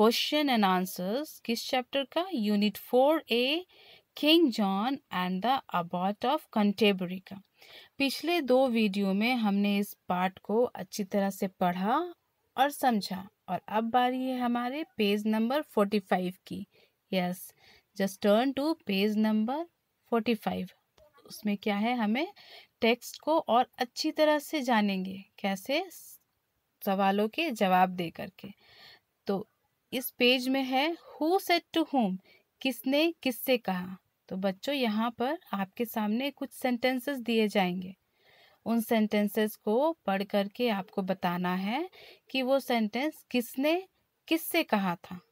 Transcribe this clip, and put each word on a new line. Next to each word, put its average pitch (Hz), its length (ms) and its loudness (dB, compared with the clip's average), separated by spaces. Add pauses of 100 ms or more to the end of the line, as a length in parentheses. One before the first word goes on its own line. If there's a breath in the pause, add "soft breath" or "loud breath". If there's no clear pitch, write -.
question 254 580 4
and 208 60 4
answers। 185 760 -2
किस - 300 -6
चैप्टर 262 340 -2
का? 330 300 -4
यूनिट 208 420 2
फ़ोर 277 540 4
ए, 262 360 0 (500 loud breath)
किंग 311 360 6
जॉन 208 440 0
and 185 480 -4
the 254 160 2 (140)
Abbot 180 500 -2
of 285 160 0 (160)
Canterbury 196 720 2
का। 196 140 -14 (560 loud breath)
पिछले 294 420 0
दो 262 280 4
वीडियो 202 440 2
में 220 220 0
हमने 202 440 2
इस 202 180 -4 (120)
पार्ट 185 300 -2
को 220 240 -2
अच्छी - 420 -6
तरह 196 260 0
से 196 180 -4
पढ़ा 208 680 -2 (420)
और 277 140 4
समझा 196 580 -2 (200)
और 180 200 -4
अब 220 160 0
बारी 247 400 0
है 254 160 -2
हमारे 247 440 -2 (120)
पेज 208 300 2
नंबर 226 360 0
फ़ोर्टी 208 360 0
फ़ाइव 185 360 -2 (120)
की। 190 200 -10 (480 soft breath)
Yes, 180 220 -2 (640 soft breath)
just 196 220 -2
turn 233 360 4
to 311 160 0 (160)
page 202 280 2
number 214 460 0 (500)
forty-five। 190 560 -2 (560)
उसमें 202 300 -4
क्या 208 200 -2
है, 226 200 0
हमें 240 360 -2 (480 loud breath)
टेक्स्ट 233 400 0
को 320 180 2
और 240 300 2 (100)
अच्छी 294 340 -4
तरह 302 260 4
से 294 240 -4
जानेंगे, 196 600 0 (140)
कैसे? 226 460 -4 (1000)
सवालों 196 420 2
के 320 220 -4
जवाब 185 400 4
दे 175 200 -6
करके। 196 380 -14 (800 loud breath)
तो 196 220 -2 (440)
इस 254 180 -4
पेज 247 380 2
में 269 140 0
है 269 340 0
who 339 440 -2
said - 360 -2
to 311 180 0
whom, 190 240 2 (440 soft breath)
किसने 285 600 0
किससे 254 360 0
कहा। 185 380 -6 (320)
तो 190 80 -8
बच्चों, 196 380 -2
यहाँ 233 360 0
पर 262 280 -2 (140)
आपके 196 320 -4
सामने 226 460 -2
कुछ 269 220 -8
सेंटेंसेस 254 680 -2
दिए 226 300 2
जाएंगे, 185 480 -2 (680 soft breath)
उन 233 160 0
सेंटेंसेस 214 760 0
को 262 360 0
पढ़ 196 300 -4
करके 202 460 -2
आपको 196 340 -4
बताना 180 520 -2
है 226 360 -4 (400 loud breath)
कि 262 120 -2
वो 262 180 2
सेंटेंस 240 720 -2
किसने 294 580 -2 (400)
किससे 330 340 0
कहा 196 340 -2
था। - 240 -14 (120)